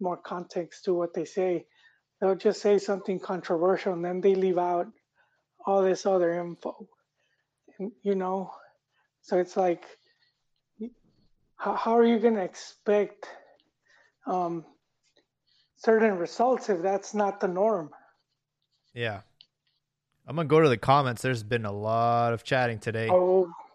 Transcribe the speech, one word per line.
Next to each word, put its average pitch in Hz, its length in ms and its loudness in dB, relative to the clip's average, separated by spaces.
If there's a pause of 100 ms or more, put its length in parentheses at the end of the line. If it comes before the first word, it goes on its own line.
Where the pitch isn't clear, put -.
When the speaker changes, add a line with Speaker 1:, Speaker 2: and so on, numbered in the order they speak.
Speaker 1:
more 180 160 -4
context 175 680 -10
to 190 60 0
what 175 220 -2
they 165 100 -4
say. 180 420 -2 (540)
They'll 190 140 2
just 196 260 0
say 208 180 4
something 190 420 -4
controversial 180 720 0
and 170 120 -4
then 180 160 -4
they 196 140 4
leave 185 240 2
out 175 300 0 (760)
all 196 180 2
this 190 220 0
other 180 300 2
info, 175 540 -8 (920)
and, 202 140 -8 (100)
you 202 140 0
know? 185 340 -4 (720)
So - 160 0
it's 180 180 -2
like, 180 280 0 (1700)
how, - 180 -4
how 233 220 0
are 233 80 8
you 233 140 4
gonna 214 260 2
expect, - 840 -2 (1000)
um, 170 380 -4 (1120)
certain 220 420 2
results 233 500 -2
if 180 140 -2
that's 196 320 -2
not 196 260 -2
the 202 80 -2
norm? 185 420 -2 (1040)
Speaker 2:
Yeah. 113 260 -6 (1080)
I'm 131 100 -8
gonna 160 120 -2
go 156 120 6
to 160 80 8
the 123 80 2
comments. 135 460 2
There's 127 200 -2
been 113 220 -2
a 104 80 -6
lot 117 600 0
of 113 120 -6
chatting 123 340 0
today. 113 320 -4
Speaker 1:
Oh. 185 400 4 (240)